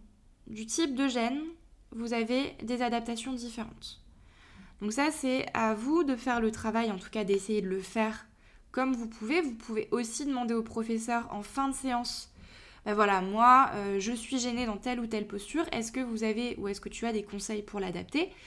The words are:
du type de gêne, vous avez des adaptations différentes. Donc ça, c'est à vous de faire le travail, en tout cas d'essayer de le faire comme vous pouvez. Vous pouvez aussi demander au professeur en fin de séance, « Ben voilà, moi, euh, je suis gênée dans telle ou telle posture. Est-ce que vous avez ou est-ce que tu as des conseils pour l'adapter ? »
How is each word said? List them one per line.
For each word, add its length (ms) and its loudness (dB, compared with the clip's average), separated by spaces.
du 200 -10
type 280 0
de 140 2
gêne, 320 0
vous 220 -4
avez 400 0
des 200 -2
adaptations 500 -2
différentes. 720 -10
Donc 120 -2
ça, 180 4
c'est 440 0
à 200 2
vous 300 2
de 120 2
faire 240 0
le 100 4
travail, 400 0
en 80 -4
tout 120 -12
cas 140 -2
d'essayer 380 2
de 60 -2
le 120 -2
faire 460 -2
comme 220 2
vous 120 -4
pouvez. 340 0
Vous 140 0
pouvez 360 -4
aussi 340 0
demander 300 0
au 80 2
professeur 720 -2
en 100 -6
fin 260 0
de 60 0
séance, « 580 -4
Ben 100 0
voilà, 260 6
moi, 540 8
euh, 260 0
je 120 -2
suis 260 -4
gênée 280 0
dans 120 -2
telle 200 -2
ou 80 -2
telle 220 -2
posture. 420 -2
Est-ce 220 -2
que 80 -2
vous 240 -2
avez 340 0
ou 100 -4
est-ce 120 -4
que 80 -8
tu 180 -6
as 60 0
des 100 0
conseils 400 -6
pour 180 -8
l'adapter ? » 520 -2